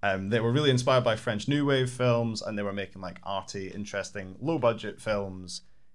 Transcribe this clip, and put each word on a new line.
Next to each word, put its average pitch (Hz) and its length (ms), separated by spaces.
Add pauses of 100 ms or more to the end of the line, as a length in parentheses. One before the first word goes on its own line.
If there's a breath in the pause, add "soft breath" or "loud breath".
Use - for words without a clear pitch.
Um, 98 240
they 113 120
were 117 120
really 147 180
inspired 127 340
by 113 120
French 107 320
New 143 160
Wave 135 240
films, 117 540
and 107 160
they 104 40
were 101 120
making, 95 260
like, 90 220
arty, 98 460
interesting, 98 720
low-budget 120 600
films 95 600 (320)